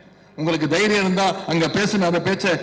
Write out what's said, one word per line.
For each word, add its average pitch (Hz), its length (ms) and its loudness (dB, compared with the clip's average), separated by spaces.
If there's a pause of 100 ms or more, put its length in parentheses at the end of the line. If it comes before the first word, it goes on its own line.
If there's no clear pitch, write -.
(360)
உங்களுக்கு 156 320 -2
தைரியம் 202 360 2
இருந்தா 190 320 2 (120)
அங்க 165 180 0
பேசுன 196 360 0
அந்த 170 200 2
பேச்சை 190 300 0 (120)